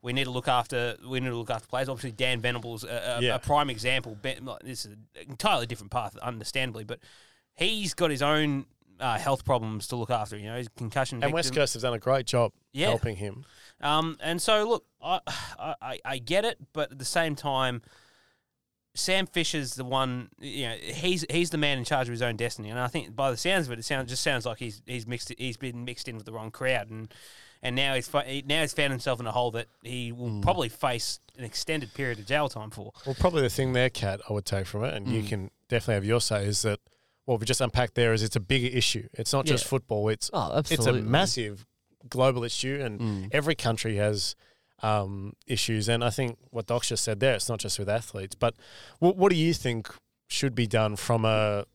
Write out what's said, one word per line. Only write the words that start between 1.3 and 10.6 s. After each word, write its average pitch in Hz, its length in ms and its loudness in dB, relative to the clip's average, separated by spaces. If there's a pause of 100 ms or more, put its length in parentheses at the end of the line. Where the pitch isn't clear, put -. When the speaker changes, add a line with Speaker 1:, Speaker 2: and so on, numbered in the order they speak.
Speaker 1:
to 120 60 -4
look 117 140 -6
after 113 160 -4
players. 135 220 -2
Obviously, 131 240 -6
Dan 127 280 0
Venables 117 440 -4
a, 117 320 -4
a, 120 60 -2
Speaker 2:
Yeah. 123 140 4
Speaker 1:
a - 20 0
prime 147 320 2
example. 123 500 -2
Ben, 131 240 -6
like, 127 180 -10
this 127 220 -10
is 104 80 -16
an 107 140 -20 (220)
entirely 139 380 0
different 107 240 -10
path, 113 280 -6
understandably, 113 680 -6
but 120 160 -10 (540)
he's 202 400 -2
got 170 160 2
his 139 120 0
own, 147 440 2 (340)
uh, 127 180 0
health 139 260 0
problems 113 440 -2
to 127 80 -6
look 117 140 -4
after. 107 280 -2
You 104 80 -10
know, 113 100 -8
he's 123 120 -8